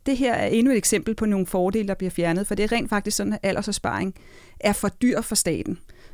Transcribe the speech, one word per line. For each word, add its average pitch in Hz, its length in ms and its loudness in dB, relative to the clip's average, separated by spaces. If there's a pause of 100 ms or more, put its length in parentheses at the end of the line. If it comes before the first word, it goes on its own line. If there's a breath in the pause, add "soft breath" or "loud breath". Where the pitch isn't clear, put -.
det 269 120 2
her 247 160 2
er - 140 0
endnu 233 240 4
et 233 60 4
eksempel 214 380 0
på 226 100 -2
nogle 196 200 2
fordele, 196 420 0
der 196 60 0
bliver 185 180 -4
fjernet, 170 360 0
for 202 80 -2
det 202 80 2
er 214 80 2
rent 233 180 0
faktisk 208 280 0
sådan, 202 160 -2
at 208 100 -6
aldersopsparing 190 720 -2 (440 loud breath)
er 208 140 2
for 202 140 -2
dyr 247 340 0
for - 140 -4
staten. 170 420 -2 (360 soft breath)